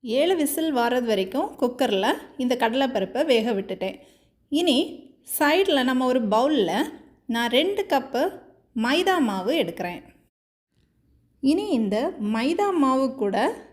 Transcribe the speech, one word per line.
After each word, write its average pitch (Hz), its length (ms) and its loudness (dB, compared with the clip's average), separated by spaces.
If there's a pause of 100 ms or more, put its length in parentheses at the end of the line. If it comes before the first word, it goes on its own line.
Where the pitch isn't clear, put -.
ஏழு 269 320 2
விசில் 320 360 0
வர்றது 247 360 0
வரைக்கும் 220 500 0
குக்கர்ல 240 500 0 (300)
இந்த 247 180 0
கடலைப்பருப்பை 240 680 0
வேக 240 280 2
விட்டுட்டேன். 196 440 -6 (540)
இனி 302 260 2 (560)
சைடுல 311 500 2
நம்ம 254 220 0
ஒரு 254 220 2
பவுல்ல 220 440 2 (560)
நான் 233 240 -2
ரெண்டு 381 340 2
கப்பு 269 380 -2 (520)
மைதா 320 440 2
மாவு 208 360 0
எடுக்கிறேன். 175 460 -4 (1400)
இனி 330 280 2
இந்த 214 260 0 (360)
மைதா 330 380 0
மாவு 269 440 2
கூட 202 200 -2 (380)